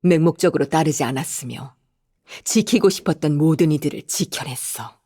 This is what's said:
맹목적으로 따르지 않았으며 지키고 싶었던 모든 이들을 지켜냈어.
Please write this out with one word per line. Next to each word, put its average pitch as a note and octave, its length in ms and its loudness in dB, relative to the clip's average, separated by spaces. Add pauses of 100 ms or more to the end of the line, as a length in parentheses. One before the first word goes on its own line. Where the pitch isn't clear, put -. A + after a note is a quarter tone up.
맹목적으로 E3+ 640 2
따르지 D#3 380 0
않았으며 B2+ 720 -8 (680)
지키고 G#3 460 4
싶었던 D3+ 480 -2
모든 D#3+ 340 4
이들을 D3 320 -2
지켜냈어. - 1040 -8